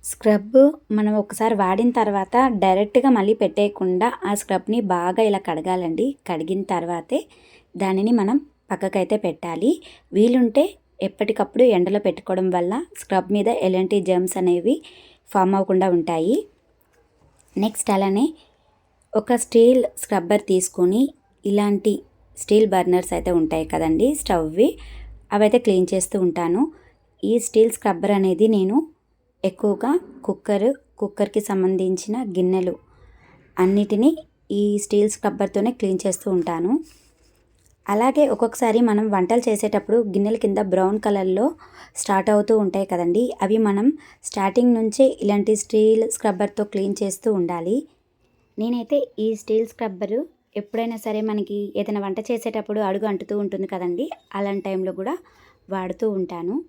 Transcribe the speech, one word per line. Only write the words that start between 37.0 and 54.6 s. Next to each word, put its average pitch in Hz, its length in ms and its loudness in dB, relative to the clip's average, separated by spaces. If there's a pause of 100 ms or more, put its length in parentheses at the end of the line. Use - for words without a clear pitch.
అలాగే 247 380 2 (100)
ఒక్కొక్కసారి 226 480 0
మనం 220 320 2
వంటలు 196 320 2
చేసేటప్పుడు 214 520 0 (160)
గిన్నెల 208 300 0
కింద 202 160 0 (120)
బ్రౌన్ 190 280 2
కలర్లో 196 460 0 (500)
స్టార్ట్ 196 380 0
అవుతూ 208 240 2
ఉంటాయి 196 340 0
కదండి, 175 320 0 (180)
అవి 196 160 0 (100)
మనం 202 200 2 (380)
స్టార్టింగ్ 233 520 2
నుంచే 220 300 2 (140)
ఇలాంటి 202 340 2
స్టీల్ 220 480 2 (120)
స్క్రబ్బర్తో 208 580 -2
క్లీన్ 196 280 -2
చేస్తూ 202 320 -4
ఉండాలి. 175 440 -2 (800)
నేనైతే 233 420 -2 (200)
ఈ 214 160 0
స్టీల్ 220 320 -2
స్క్రబ్బరు 208 520 -6 (360)
ఎప్పుడైనా 226 500 -8
సరే 214 160 -4
మనకి 214 360 -4 (200)
ఏదైనా 208 260 -4
వంట 196 160 -6 (100)
చేసేటప్పుడు 220 520 -6
అడుగు 202 260 -4
అంటుతూ 196 320 -6
ఉంటుంది 190 320 -6
కదండి, 180 340 -6 (300)
అలాంటి 196 300 -6